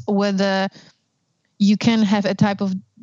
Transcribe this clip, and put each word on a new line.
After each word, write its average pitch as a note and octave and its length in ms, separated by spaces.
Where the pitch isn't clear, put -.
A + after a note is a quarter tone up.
whether G3 600
you G3+ 200
can A3+ 260
have G3+ 220
a - 100
type G3+ 260
of F#3+ 120